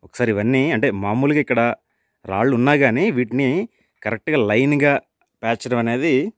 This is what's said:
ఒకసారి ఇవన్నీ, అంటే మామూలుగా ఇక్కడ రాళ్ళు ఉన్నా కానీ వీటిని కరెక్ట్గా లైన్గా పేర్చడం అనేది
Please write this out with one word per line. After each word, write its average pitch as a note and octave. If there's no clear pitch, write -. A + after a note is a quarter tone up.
ఒకసారి A2+
ఇవన్నీ, C3
అంటే B2
మామూలుగా A2+
ఇక్కడ A#2+
రాళ్ళు A2+
ఉన్నా C3+
కానీ C#3
వీటిని C3
కరెక్ట్గా A2+
లైన్గా C#3
పేర్చడం A#2
అనేది C3